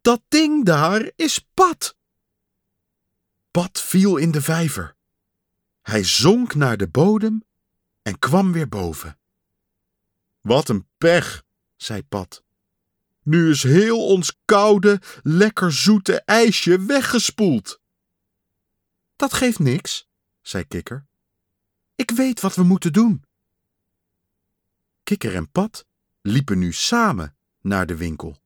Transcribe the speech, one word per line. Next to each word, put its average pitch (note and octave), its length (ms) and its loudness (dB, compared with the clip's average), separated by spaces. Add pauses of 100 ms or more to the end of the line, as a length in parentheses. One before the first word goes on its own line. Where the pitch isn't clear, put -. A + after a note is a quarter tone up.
"Dat A#3 280 2
ding D4+ 360 2
daar F3 520 2
is D#4+ 220 -2 (160)
Pat." - 420 0 (1500)
Pat F3 300 -4
viel F#3+ 360 2
in D#3+ 140 0
de D3+ 120 -2
vijver. D#3 540 -4 (840)
Hij G#2+ 240 -4
zonk G3+ 500 2
naar C3+ 220 0
de G2 120 -4
bodem G#3+ 560 0 (580)
en G2+ 160 -8
kwam F#3 340 2
weer D#3+ 160 -4
boven. E2+ 520 -8 (1200)
"Wat B2+ 280 0
een G2+ 200 -4 (100)
pech," E3 460 0 (320)
zei G2+ 260 -12
Pat. - 420 -10 (800)
"Nu E3 280 2
is C#3 120 0
heel G#3+ 440 2
ons F#3+ 380 0
koude, G3+ 560 4 (220)
lekker F3+ 500 2
zoete G3+ 480 2
ijsje G3 640 2
weggespoeld." G#3+ 960 -2 (1400)
"Dat C#4 160 -4
geeft B3 260 -2
niks," - 500 -4 (320)
zei - 240 -10
Kikker. F2+ 420 -12 (880)
"Ik - 160 -6
weet B3+ 300 -2
wat F#3+ 140 -4
we F#3 80 0
moeten F3+ 300 2
doen." G#3+ 320 2 (1800)
Kikker A#2 320 -6
en F2 160 -6
Pat - 360 -6 (360)
liepen A2 360 -2
nu F2+ 140 -2
samen D3 640 -2 (240)
naar G2 260 -2
de E2 100 -6
winkel. D#2+ 500 -10